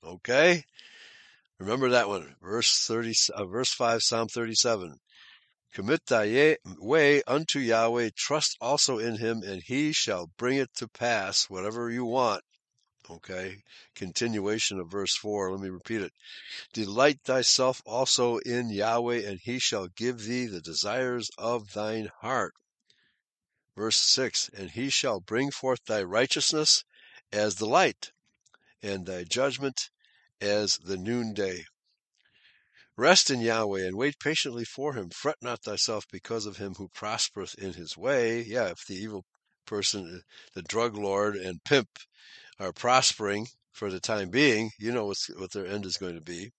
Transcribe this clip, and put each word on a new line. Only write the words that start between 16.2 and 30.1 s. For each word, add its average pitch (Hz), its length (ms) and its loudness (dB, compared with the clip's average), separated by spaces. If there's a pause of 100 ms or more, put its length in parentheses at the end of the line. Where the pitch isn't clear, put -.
"Delight 113 500 2
thyself 131 640 2
also 120 540 2
in 120 320 -4
Yahweh, 113 580 0
and 95 140 -8
he 123 160 -6
shall 98 300 -2
give 113 360 -4
thee 123 220 -2
the 92 160 -8
desires 113 720 -2
of 110 380 -4
thine 107 360 -4 (120)
heart." 113 320 -2 (1200)
Verse 107 220 0
six, - 500 2
"And 98 220 -12
he 117 180 -4
shall 120 320 0
bring 123 300 -2
forth 131 340 -2
thy 107 180 0
righteousness 135 800 4 (480)
as 104 260 2
the 107 100 -2
light, 143 440 2 (720)
and 98 220 -4
thy 90 200 -6
judgment 131 640 -2 (500)